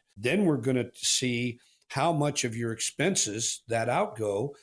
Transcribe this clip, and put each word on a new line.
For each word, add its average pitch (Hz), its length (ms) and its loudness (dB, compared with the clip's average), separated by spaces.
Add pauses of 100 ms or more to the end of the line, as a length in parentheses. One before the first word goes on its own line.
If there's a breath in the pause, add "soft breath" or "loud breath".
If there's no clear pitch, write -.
(160)
Then 139 300 2
we're 151 120 4
gonna 123 360 0
see 120 640 -2 (300 soft breath)
how 156 240 2
much 147 300 0
of 117 120 -2
your 117 160 -2
expenses, 117 960 -2
that 113 220 0
outgo, 120 720 0